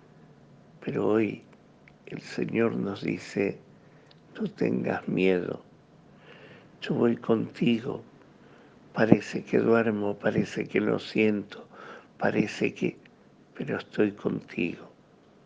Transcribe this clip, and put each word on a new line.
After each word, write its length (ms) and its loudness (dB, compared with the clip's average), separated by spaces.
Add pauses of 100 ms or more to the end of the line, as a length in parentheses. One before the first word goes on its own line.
(840)
Pero 220 -2
hoy 360 2 (600)
el 160 -12
Señor 560 0
nos 260 -4
dice, 560 -2 (800)
"No 120 -2
tengas 580 0
miedo, 560 2 (1160)
yo 120 -2
voy 220 4
contigo. 880 0 (880)
Parece 520 2
que 140 2
duermo, 600 2
parece 480 -2
que 140 0
no 180 0
siento, 680 0 (520)
parece 560 0
que, 240 -4 (560)
pero 240 -6
estoy 340 0
contigo". 800 -6 (520)